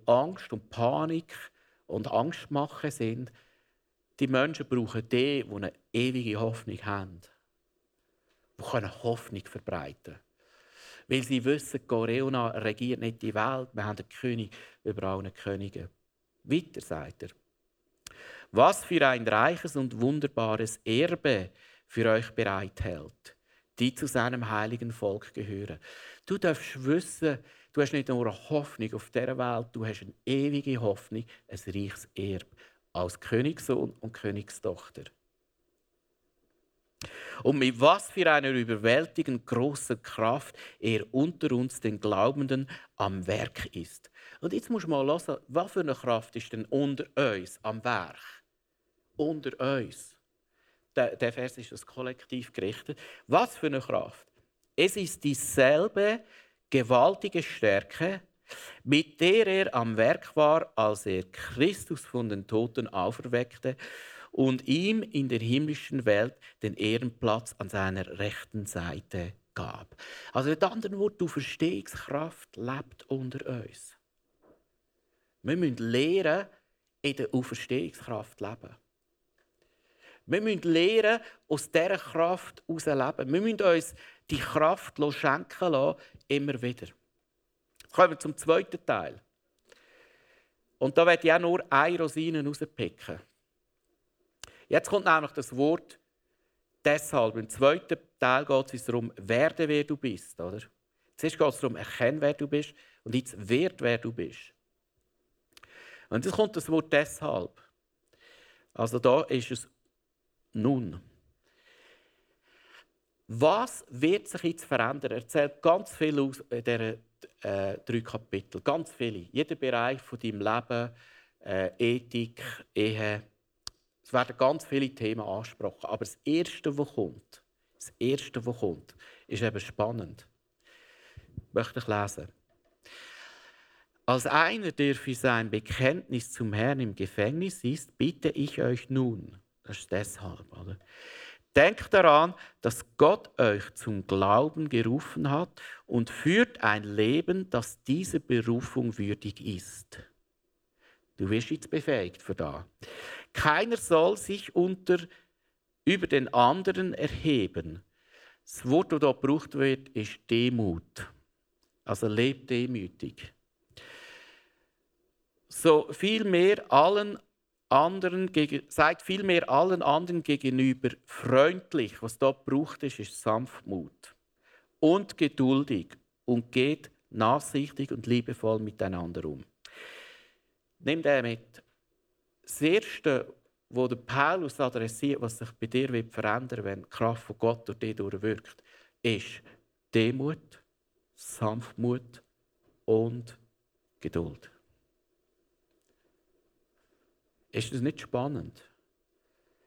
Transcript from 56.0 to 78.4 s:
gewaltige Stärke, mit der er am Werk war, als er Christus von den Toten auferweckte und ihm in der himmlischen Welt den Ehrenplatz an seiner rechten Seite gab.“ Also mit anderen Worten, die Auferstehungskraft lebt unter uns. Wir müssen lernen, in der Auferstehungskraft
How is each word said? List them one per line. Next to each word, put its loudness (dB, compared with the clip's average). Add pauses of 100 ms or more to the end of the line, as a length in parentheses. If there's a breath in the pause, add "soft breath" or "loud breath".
gewaltige 4
Stärke, 0 (640 loud breath)
mit 2
der 6
er 0
am 0
Werk 2
war, 4
als 0
er -2
Christus -2
von -6
den -6
Toten -2
auferweckte -4 (560 loud breath)
und 2
ihm 2
in -2
der 0
himmlischen -2
Welt 2 (260 loud breath)
den -4
Ehrenplatz -2
an -8
seiner -4
rechten -6
Seite -8 (220)
gab.“ -12 (360 loud breath)
Also 0
mit -2
anderen 0
Worten, -2
die -2
Auferstehungskraft -6
lebt -10
unter -6
uns. -20 (1500)
Wir -2
müssen 0
lernen, 2 (540 soft breath)
in 0
der -4
Auferstehungskraft -4